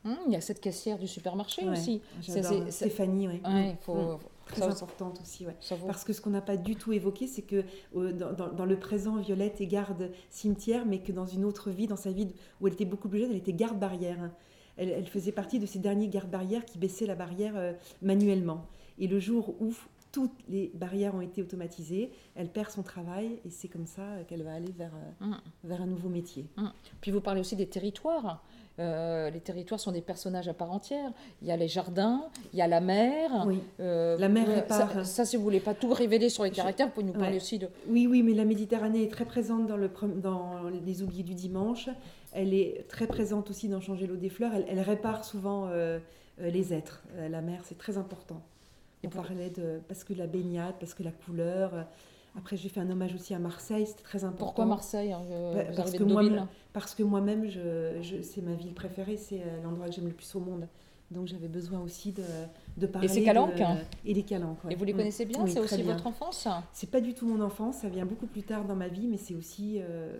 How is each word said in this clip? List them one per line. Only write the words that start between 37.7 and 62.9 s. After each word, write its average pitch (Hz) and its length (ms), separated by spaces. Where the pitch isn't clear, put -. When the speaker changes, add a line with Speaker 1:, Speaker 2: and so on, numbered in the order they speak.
Speaker 2:
Oui, 233 180
oui, 247 160
mais 226 120
la 214 120
Méditerranée 220 560
est 214 100
très 233 140
présente 226 400
dans 214 100
le 196 120
pre-, 190 320
dans 180 480
Les 185 160
Oubliés 185 200
du 180 120
Dimanche. 190 540
Elle 190 220
est - 340
très - 180
présente 208 440
aussi 202 180
dans 196 120
Changer 190 260
l'eau 185 100
des 180 140
fleurs. 233 240
Elle, 190 140
elle 190 120
répare 208 440
souvent, 196 440
euh, 170 300
euh, 180 100
les 180 220
êtres. - 300
Euh, 160 120
la 165 140
mer, 175 220
c'est 170 140
très 196 200
important. 185 420
Speaker 1:
Et - 40
Speaker 2:
On - 20
Speaker 1:
pour- 185 140
Speaker 2:
parlait 180 260
de, 165 360
parce 196 160
que 202 120
la 180 120
baignade, 175 540
parce 170 140
que - 80
la 165 100
couleur. 175 600
Après, 190 180
j'ai 190 140
fait 202 100
un 180 100
hommage 185 240
aussi 185 200
à 175 40
Marseille, 175 480
c'était - 180
très 196 200
important. 185 220
Speaker 1:
Pourquoi 220 180
Marseille, 208 480
hein, 175 80
euh, 175 240
Speaker 2:
Bah, 165 100
Speaker 1:
vous - 20
Speaker 2:
parce - 40
Speaker 1:
arrivez 180 180
Speaker 2:
que 202 60
Speaker 1:
de 202 100
Speaker 2:
moi, 208 80
Speaker 1:
Deauville. 208 240
Speaker 2:
parce - 220
que 220 80
moi-même, 208 480
je, 165 500
je, 175 220
c'est - 180
ma 170 140
ville 170 180
préférée, 196 460
c'est, 196 240
euh, 165 200
l'endroit 170 260
que 170 40
j'aime 175 140
le 170 80
plus - 200
au 196 60
monde. 180 260
Donc 180 160
j'avais 170 220
besoin 175 340
aussi 175 300
de, 196 100
de 190 80
parler 190 200